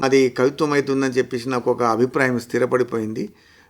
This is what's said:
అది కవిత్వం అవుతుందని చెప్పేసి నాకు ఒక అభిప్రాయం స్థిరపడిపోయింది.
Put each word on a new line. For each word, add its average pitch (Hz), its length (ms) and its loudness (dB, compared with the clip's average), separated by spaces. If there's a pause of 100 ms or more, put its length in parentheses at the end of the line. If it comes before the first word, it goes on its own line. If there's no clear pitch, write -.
అది 135 240 4
కవిత్వం 143 440 0
అవుతుందని 135 400 0
చెప్పేసి 123 360 -4
నాకు 127 220 -2
ఒక 120 120 -2
అభిప్రాయం 127 580 2
స్థిరపడిపోయింది. 120 840 -2 (460)